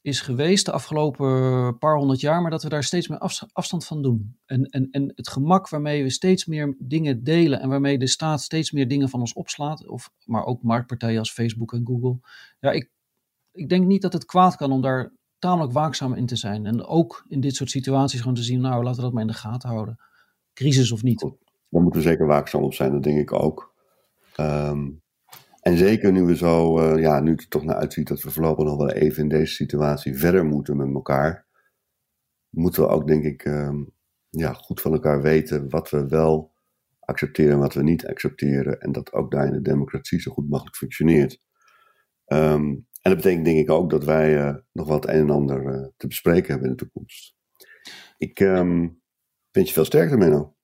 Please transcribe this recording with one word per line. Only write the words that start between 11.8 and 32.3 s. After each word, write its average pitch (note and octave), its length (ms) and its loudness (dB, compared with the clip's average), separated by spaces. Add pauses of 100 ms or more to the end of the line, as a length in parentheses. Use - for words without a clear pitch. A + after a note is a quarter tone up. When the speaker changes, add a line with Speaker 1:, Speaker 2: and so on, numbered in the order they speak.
Speaker 1:
Google. B2+ 320 -2 (420)
Ja, C3+ 100 0
ik, D#3 200 -4 (600)
ik F3+ 160 -12
denk F#3 180 4
niet G3 160 4
dat F3+ 100 -2
het E3+ 120 -4
kwaad F3+ 320 4
kan C#3 160 -4
om C3 80 0
daar C3 320 -2 (260)
tamelijk E3+ 340 0
waakzaam C#3 420 -2
in B2+ 120 -2
te A#2 100 -4
zijn. G#2 300 -6
En A2+ 180 -2
ook E3 440 0
in C#3+ 120 -4
dit C3+ 140 -2
soort C3 160 -6
situaties C3+ 500 0
gewoon B2+ 140 -2
te A#2+ 80 -2
zien, B2 180 -2
nou, B2+ 220 0
laten B2 140 -4
we B2 80 -6
dat B2 80 -4
maar A#2 100 -2
in A2 60 -2
de A2+ 60 -4
gaten B2 340 -10
houden. A2+ 300 -8 (560)
Crisis C3 380 2
of A2 100 -6
niet. B2 180 0
Speaker 2:
Goed. - 160 -8 (320)
Daar E2 140 2
moeten E2+ 180 2
we D#2 80 2
zeker D#2+ 180 2
waakzaam D2 360 0
op C#2 120 -2
zijn, C#2 180 0
dat C#2+ 100 -2
denk D2+ 160 2
ik D2 140 -2
ook. - 420 -2 (600)
Ehm, D2 540 -4 (720)
en F2 160 -2
zeker G2+ 360 4
nu F#2 120 4
we E2+ 120 4
zo, E2 420 4
eh, D#2+ 240 2
ja, D2+ 180 4
nu D#2 100 2
het D#2+ 120 0
er - 60 -20
toch D2+ 160 -2
naar D#2+ 120 -2
uitziet D2+ 320 -4
dat C#2+ 140 -6
we D2 80 -10
voorlopig D#2 340 0
nog D2+ 120 -2
wel C#2+ 140 0
even D#2 320 0
in D2+ 60 0
deze D#2 260 0
situatie D2 640 -2
verder F2 280 4
moeten D2 320 -2
met C#2 180 -2
elkaar, C#2 520 -2 (1040)